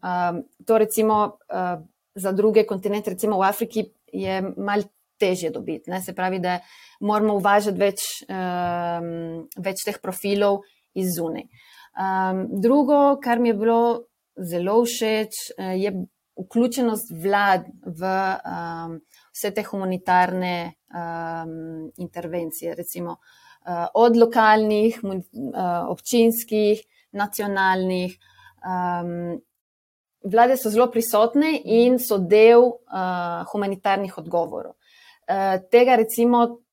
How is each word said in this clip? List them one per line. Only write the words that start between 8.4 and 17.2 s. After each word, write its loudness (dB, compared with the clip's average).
več -6
teh -6
profilov -2
iz -2
zunaj. -6
Ehm, -2
drugo, 4
kar 0
mi 2
je 2
bilo 2
zelo 0
všeč, -4
eh, -6
je -2
vključenost -2